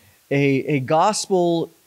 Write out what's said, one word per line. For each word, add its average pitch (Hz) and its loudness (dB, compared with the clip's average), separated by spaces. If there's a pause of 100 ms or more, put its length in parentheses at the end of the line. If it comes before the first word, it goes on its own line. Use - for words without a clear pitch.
(300)
a, 139 0
a 147 -2
gospel 170 0 (180)